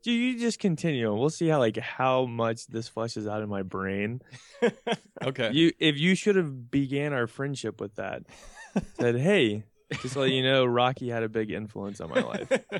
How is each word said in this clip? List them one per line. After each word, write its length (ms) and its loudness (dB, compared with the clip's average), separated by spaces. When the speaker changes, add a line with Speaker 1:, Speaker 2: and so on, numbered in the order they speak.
Speaker 1:
Dude, 160 0
you 220 0
just 200 0
continue, 500 0
and 100 0
we'll 80 2
see 200 0
how, 100 4
like, 180 4
how 480 0
much 440 -2
this 200 -6
fleshes 420 -4
out 120 -2
in 80 -6
my 120 -2
brain. 600 -4
Speaker 2:
<laughs> 80 4
Okay. 300 -2
Speaker 1:
You, 260 6
if 200 2
you 160 4
should 220 2
have 340 -2
began 420 0
our 140 0
friendship 560 -6
with 140 -10
that. 260 -8
Speaker 2:
<laughs> 380 -6
Speaker 1:
Said, 200 2
"Hey, 460 4
just 140 -6
to 60 -2
let 100 4
you 120 2
know, 220 6
Rocky 460 2
had 120 -2
a 60 -2
big 220 -2
influence 500 -8
on 80 -8
my 140 0
life." 280 -6